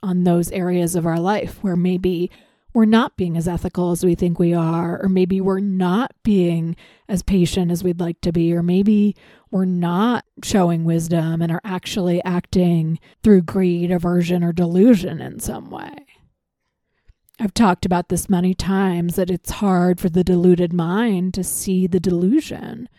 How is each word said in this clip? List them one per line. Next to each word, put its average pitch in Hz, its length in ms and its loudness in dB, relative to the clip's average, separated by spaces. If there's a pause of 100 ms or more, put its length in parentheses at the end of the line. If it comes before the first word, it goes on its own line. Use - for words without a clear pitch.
on 180 220 0
those 175 260 2
areas 180 460 -2
of 170 100 0
our 165 140 0
life 190 420 -4
where 185 140 -2
maybe 180 540 0 (440)
we're 226 100 4
not 226 320 2
being 175 200 -2
as 165 100 -2
ethical 180 460 -2
as 170 120 -2
we 170 120 4
think 175 240 -2
we 170 120 4
are, 170 480 -2
or 196 80 -2
maybe 185 320 2
we're 190 200 0
not 190 500 0 (140)
being 170 500 2 (340)
as 185 140 -4
patient 175 480 0
as 175 140 -2
we'd 175 160 -2
like 170 200 -6
to 175 120 -2
be, 170 200 0
or 170 120 0
maybe 202 500 2 (380)
we're 190 120 0
not 185 600 0 (180)
showing 170 400 2
wisdom 165 580 0
and 170 120 -2
are 170 100 -4
actually 180 640 -4
acting 175 720 0 (240)
through 202 200 6
greed, 175 500 0
aversion, 175 500 0
or 170 100 0
delusion 175 680 2
in - 180 -14
some - 320 -10
way. - 240 -14 (1400)
I've 208 160 -4
talked 196 320 2
about 180 220 -2
this - 200 -4
many 185 260 0
times, 180 600 -2
that 180 160 -2
it's - 220 -6
hard 180 480 0
for 190 80 -2
the 175 160 0
deluded 175 480 4
mind 185 640 -2
to 185 100 -6
see 185 420 -2
the 180 140 0
delusion. 196 880 -2 (100)